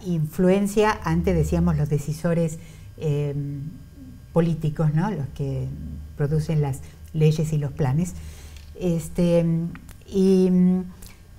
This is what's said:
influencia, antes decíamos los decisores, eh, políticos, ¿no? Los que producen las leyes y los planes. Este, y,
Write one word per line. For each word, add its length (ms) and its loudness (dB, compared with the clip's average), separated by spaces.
influencia, 1000 2
antes 300 2
decíamos 440 2
los 100 0
decisores, 680 -2
eh, 360 -2
políticos, 580 0
¿no? 180 0
Los 180 -6
que 380 -6
producen 420 0
las 200 -2
leyes 400 2
y 20 2
los 160 -2
planes. 400 0
Este, 680 2
y, 440 4